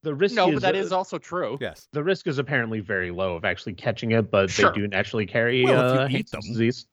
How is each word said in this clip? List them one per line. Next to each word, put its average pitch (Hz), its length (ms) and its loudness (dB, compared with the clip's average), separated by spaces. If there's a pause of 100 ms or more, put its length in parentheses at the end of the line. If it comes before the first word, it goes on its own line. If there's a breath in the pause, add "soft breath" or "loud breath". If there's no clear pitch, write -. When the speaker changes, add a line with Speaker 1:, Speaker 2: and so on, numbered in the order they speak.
Speaker 1:
The 151 120 -2
risk 196 180 2
Speaker 2:
No, 185 140 4
Speaker 1:
is, 156 60 4
Speaker 2:
but 139 80 0
that 185 120 2
Speaker 1:
uh, 196 40 0
Speaker 2:
is 190 120 -4
also 185 260 -2
true. 147 440 -6
Speaker 3:
Yes. 90 320 -10
Speaker 1:
the 147 100 -4
risk 180 240 -2
is 139 120 -2
apparently 117 420 -2
very 92 320 -2
low 90 240 -2
of 82 80 -8
actually 92 300 -4
catching 113 360 -4
it, 113 220 2
but 98 180 4
Speaker 2:
Sure. 101 220 4
Speaker 1:
they 104 80 -2
do 104 80 -2
naturally 101 380 -2
carry, 120 380 2
Speaker 3:
Well, 127 260 4
if 131 40 2
you 131 60 2
Speaker 1:
uh, 135 80 0
Speaker 3:
eat 127 40 -2
Speaker 1:
Hansen's - 320 -6
Speaker 3:
them. 110 100 -10
Speaker 1:
disease. 117 380 0